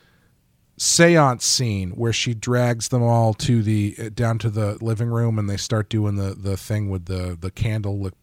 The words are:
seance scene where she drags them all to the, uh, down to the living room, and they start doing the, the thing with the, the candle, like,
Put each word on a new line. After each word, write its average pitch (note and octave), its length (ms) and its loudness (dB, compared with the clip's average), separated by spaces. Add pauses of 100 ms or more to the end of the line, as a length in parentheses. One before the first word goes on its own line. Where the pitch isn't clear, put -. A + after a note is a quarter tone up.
(800)
seance D#3+ 680 4
scene G2+ 460 0
where A#2 220 -2
she - 220 -2
drags A#2+ 540 0
them B2 140 2
all A#2 320 4
to A#2 280 2
the, G#2 360 0
uh, A2+ 160 -8
down A2+ 240 0
to A2+ 120 -2
the G#2 320 -2
living A2+ 260 -2
room, A#2 300 0
and G2+ 120 -2
they G2+ 60 -2
start G#2+ 340 -2
doing G#2 260 0
the, G2 180 -2
the F#2+ 220 -4
thing G#2+ 320 -4
with F#2+ 180 -4
the, F2+ 320 -6
the F#2 120 -8
candle, G#2 480 -4
like, G2 240 -6